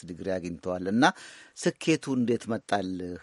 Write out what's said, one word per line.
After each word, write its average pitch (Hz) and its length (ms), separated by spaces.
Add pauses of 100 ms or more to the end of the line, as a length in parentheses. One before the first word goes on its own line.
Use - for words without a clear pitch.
ዲግሪ 87 260
አግኝተዋል። 90 560
እና 113 160 (540)
ስኬቱ - 560
እንዴት 120 360
መጣልህ? 92 720